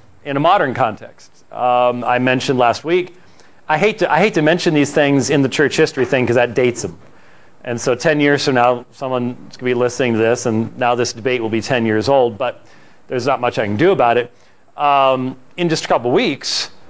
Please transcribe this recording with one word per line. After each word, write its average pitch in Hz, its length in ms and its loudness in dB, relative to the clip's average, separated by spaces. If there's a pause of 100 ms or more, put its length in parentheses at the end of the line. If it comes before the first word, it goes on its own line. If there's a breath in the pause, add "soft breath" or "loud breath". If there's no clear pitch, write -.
(240)
in 143 120 -6
a 139 40 -2
modern 160 340 2
context. 117 560 -6 (220)
Um, 123 500 0
I 123 160 0
mentioned 127 400 0
last 120 260 2
week, 180 300 -2 (540 soft breath)
I 156 100 0
hate 208 220 0
to, 175 100 0
I 151 80 2
hate 190 160 2
to 165 80 0
mention 160 320 2
these 147 180 0
things 139 380 2
in 139 120 2
the 135 60 2
church - 280 0
history 147 280 2
thing 127 220 0
'cause 120 100 2
that 120 180 0
dates 123 280 0
them. 85 160 -10 (640 soft breath)
And 120 180 -6
so 131 140 0
ten 151 260 0
years 143 240 2
from 135 120 2
now, 123 360 2
someone's 123 640 -6
gonna 127 140 -4
be 127 40 2
listening 123 400 0
to 107 40 0
this, 113 280 2
and 113 300 -2
now 123 200 0
this 120 160 -2
debate 123 280 -4
will 113 80 -4
be 107 140 -2
ten 120 240 -2
years 107 220 0
old, 123 280 2
but - 280 -8 (420 soft breath)
there's 127 200 -4
not 127 140 -2
much 120 180 -2
I 113 80 0
can 104 100 -2
do 170 160 4
about 120 240 2
it. 120 160 -2 (440 soft breath)
Um, 135 600 0 (200)
in 175 120 0
just 160 160 -2
a - 40 -10
couple 123 220 0
weeks, 160 600 -2 (200)